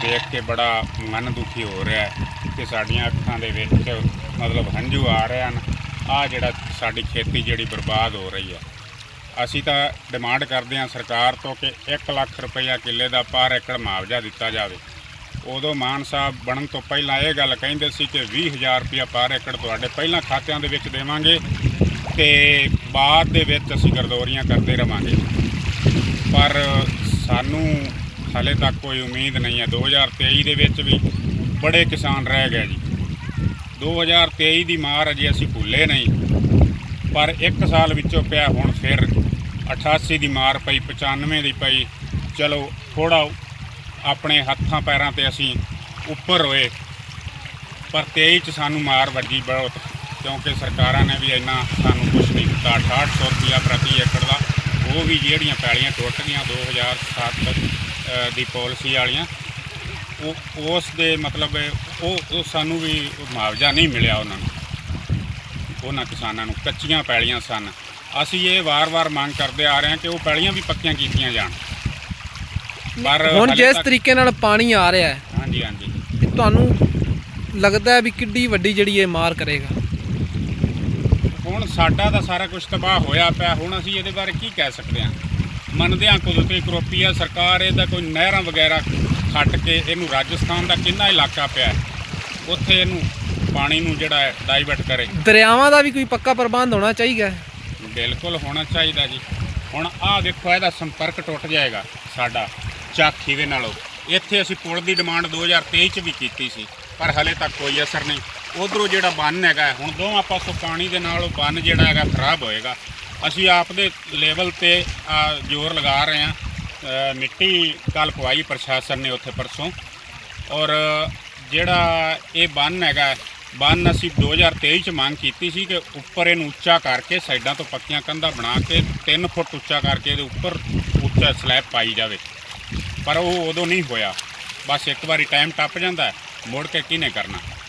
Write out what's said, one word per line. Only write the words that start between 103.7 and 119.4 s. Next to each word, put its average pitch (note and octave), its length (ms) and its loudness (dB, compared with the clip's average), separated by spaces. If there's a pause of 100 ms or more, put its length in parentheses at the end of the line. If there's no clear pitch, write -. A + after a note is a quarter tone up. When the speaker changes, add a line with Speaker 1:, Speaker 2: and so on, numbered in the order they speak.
Speaker 1:
ਇੱਥੇ F#3+ 340 2
ਅਸੀਂ F#3 140 -4
ਪੁਲ E3+ 240 -4
ਦੀ F3+ 140 0
ਡਿਮਾਂਡ E3+ 320 -2
ਦੋ E3 180 -4
ਹਜ਼ਾਰ E3+ 180 4
ਤੇਈ E3+ 260 2
ਚ F#3+ 120 -2
ਵੀ E3+ 200 -4
ਕੀਤੀ B2+ 340 -6
ਸੀ, G#2+ 120 -10 (320)
ਪਰ D#3+ 120 -2
ਹਲੇ D#3 240 0
ਤੱਕ D#3 240 -2
ਕੋਈ C#3+ 240 -2
ਅਸਰ D3 220 -2
ਨਹੀਂ। D3 140 -2 (380)
ਉਧਰੋਂ G3+ 320 0
ਜਿਹੜਾ F#3 220 4
ਬੰਨ D#3 340 0
ਹੈਗਾ, D3+ 280 4
ਹੁਣ C#3+ 200 -6
ਦੋਵਾਂ G3 300 0
ਪਾਸੋਂ F3+ 320 -4
ਪਾਣੀ E3+ 340 -4
ਦੇ F3+ 100 -2
ਨਾਲ E3+ 260 -2
ਉਹ E3+ 60 -4
ਬੰਨ D3 320 -2
ਜਿਹੜਾ E3 220 4
ਹੈਗਾ D#3 200 4
ਖਰਾਬ C#3+ 380 0
ਹੋਏਗਾ। A2+ 340 -4 (500)
ਅਸੀਂ F#3 220 2
ਆਪ F3 240 4
ਦੇ F#3+ 180 0 (220)
ਲੈਵਲ D#3 380 0
'ਤੇ, F3 340 4 (240)
ਆ, D3+ 260 2 (140)
ਜ਼ੋਰ D3+ 260 -2
ਲਗਾ C#3+ 300 2
ਰਹੇ D3+ 180 0
ਹਾਂ। D#3 100 0
ਅ, C3+ 840 -6
ਮਿੱਟੀ E3 600 0 (200)
ਕੱਲ੍ਹ D#3 180 0
ਪਵਾਈ C#3 300 -2
ਪ੍ਰਸ਼ਾਸਨ C3 560 -4
ਨੇ C3+ 120 -4
ਉੱਥੇ B2 200 -8
ਪਰਸੋਂ, C3 400 -6 (800)